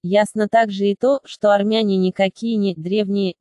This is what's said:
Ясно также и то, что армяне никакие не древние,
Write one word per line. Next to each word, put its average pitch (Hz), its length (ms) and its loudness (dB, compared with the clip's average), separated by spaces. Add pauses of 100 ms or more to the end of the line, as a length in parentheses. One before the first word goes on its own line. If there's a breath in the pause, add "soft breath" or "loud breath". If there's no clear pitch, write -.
Ясно 208 440 0
также 202 440 0
и 196 40 -2
то, 269 280 0
что - 280 0
армяне 202 460 2
никакие 190 600 -2
не 196 180 -2
древние, 190 640 -2